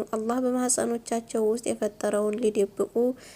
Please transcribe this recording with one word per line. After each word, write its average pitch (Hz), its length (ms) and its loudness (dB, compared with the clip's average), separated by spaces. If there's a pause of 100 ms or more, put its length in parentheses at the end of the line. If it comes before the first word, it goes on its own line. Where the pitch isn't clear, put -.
(120)
አላህ 226 300 -2
በማህፀኖቻቸው 233 1040 0
ውስጥ 220 220 2
የፈጠረውን 208 720 0
ሊደብቁ 208 540 0 (420)